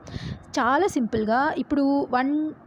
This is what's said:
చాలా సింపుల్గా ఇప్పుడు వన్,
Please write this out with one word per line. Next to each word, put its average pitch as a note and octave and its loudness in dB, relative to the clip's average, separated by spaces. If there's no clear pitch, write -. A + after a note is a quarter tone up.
చాలా C#4 2
సింపుల్గా A#3+ 0
ఇప్పుడు C#4 2
వన్, D4 0